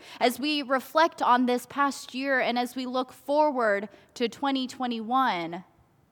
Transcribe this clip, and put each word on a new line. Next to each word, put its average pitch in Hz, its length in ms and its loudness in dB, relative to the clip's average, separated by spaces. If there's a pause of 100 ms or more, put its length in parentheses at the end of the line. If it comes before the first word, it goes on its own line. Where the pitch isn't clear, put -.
(200)
As 247 180 2
we 294 220 -2
reflect 269 600 2
on 247 240 6
this 247 180 0
past - 500 -2
year 269 260 0
and 233 180 0
as 247 180 -4
we 262 80 -4
look 254 260 -2
forward 247 800 0 (260)
to 233 140 -2
twenty 269 380 -2
twenty-one, 226 1000 -2 (480)